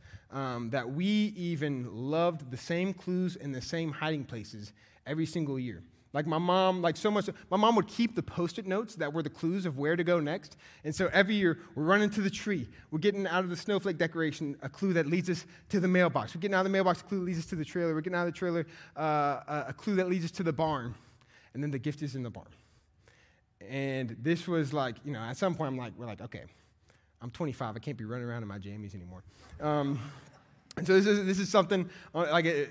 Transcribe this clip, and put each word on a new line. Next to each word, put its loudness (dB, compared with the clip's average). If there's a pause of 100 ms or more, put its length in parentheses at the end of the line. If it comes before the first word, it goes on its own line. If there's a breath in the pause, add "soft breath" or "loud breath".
(300 loud breath)
um, -4
that -2
we 0
even 0
loved 0
the -8
same 0
clues -2
and -8
the -6
same -4
hiding -2
places -12 (320 soft breath)
every -2
single -2
year. -6 (300 soft breath)
Like, -2
my 0
mom, 4
like, 2
so 2
much, 0 (180 loud breath)
my 2
mom 8
would 4
keep 0
the 0
Post-it -4
notes -2
that -2
were 0
the -6
clues -2
of -4
where 2
to 2
go 4
next. -4 (260 loud breath)
And -4
so 2
every 6
year, 4 (160 loud breath)
we're -2
running 6
to -2
the 2
tree. -2 (220 loud breath)
We're -2
getting 2
out 2
of -4
the -4
snowflake 0
decoration -2
a -8
clue 0
that 4
leads 2
us -4 (240 loud breath)
to 2
the 4
mailbox. 4
We're -10
getting 0
out 4
of 4
the 2
mailbox, 4
a -18
clue -4
that -4
leads -2
us -4
to -6
the -2
trailer. 0
We're 0
getting -2
out 0
of -2
the -16
trailer, 0 (280 loud breath)
uh, -8
a, 0
a -6
clue -4
that 2
leads 0
us -6
to -4
the 2
barn. -2 (600 soft breath)
And -4
then -2
the -2
gift -6
is -6
in -6
the -8
barn. -16 (1120 soft breath)
And -6
this 0
was 0
like, -2
you -6
know, -6
at -8
some 2
point, -4
I'm -6
like, -10
we're -12
like, -10
"Okay, -12 (800 soft breath)
I'm -10
twenty-five. -6
I -10
can't -8
be -10
running -6
around -6
in -8
my -8
jammies -10
anymore." -14 (360 loud breath)
Um, 0 (800 loud breath)
and -4
so 6
this 8
is, 6
this 2
is 0
something, 4 (260 loud breath)
uh, 0
like, 4
it, 2